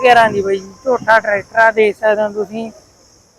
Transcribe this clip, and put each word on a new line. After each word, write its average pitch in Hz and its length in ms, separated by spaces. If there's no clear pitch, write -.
ਗਿਆਰਾਂ 233 280
ਦੀ 202 100
ਬਾਈ 196 180
ਜੀ। 190 120
ਝੋਟਾ 226 340
ਟਰੈਕਟਰ 208 400
ਆ, 226 120
ਦੇਖ 214 260
ਸਕਦੇ 214 260
ਹੋ 214 60
ਤੁਸੀਂ 214 420